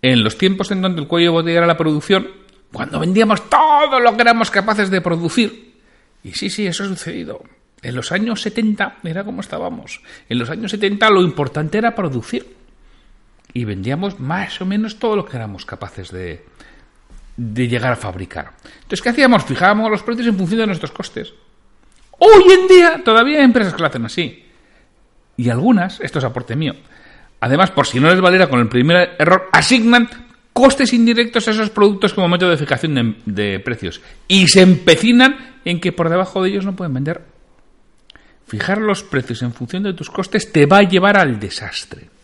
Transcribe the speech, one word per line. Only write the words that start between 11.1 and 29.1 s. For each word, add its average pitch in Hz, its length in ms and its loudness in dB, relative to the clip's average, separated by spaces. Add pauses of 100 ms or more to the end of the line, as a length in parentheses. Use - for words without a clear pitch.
lo 190 100 4
importante 151 560 -4
era 226 180 -2
producir. 160 520 -8 (1040)
Y 120 120 -6
vendíamos 123 540 -8
más 165 440 -8
o - 20 -8
menos 208 340 -6
todo 220 180 -2
lo 190 100 -4
que - 100 -14
éramos 104 300 -12
capaces 98 440 -16
de, 90 360 -12 (920)
de 120 320 -6
llegar 120 240 -2
a 113 40 -4
fabricar. 92 560 -12 (120)
Entonces, - 380 -12
¿qué 247 80 -2
hacíamos? 247 340 2
Fijábamos 208 460 0
los 214 120 -4
precios 233 240 -4
en 214 120 0
función 190 220 -2
de 220 60 0
nuestros 160 260 -8
costes. - 420 -14 (840)
Hoy 415 260 10 (140)
en 370 100 0
día 339 360 6
todavía 254 360 4
hay 277 40 6
empresas 220 300 2
que - 80 -6
lo 156 60 0
hacen 120 180 -6
así. 147 400 -8 (920)
Y 120 140 -2
algunas, 180 500 0
esto - 180 -8
es 143 80 -4
aporte 120 280 -8
mío, 151 200 -6 (680)
además, 143 300 2
por 139 160 0
si 123 120 -4
no 151 120 4
les 185 100 4
valiera 180 300 4
con 123 100 2
el 113 80 0
primer 160 500 2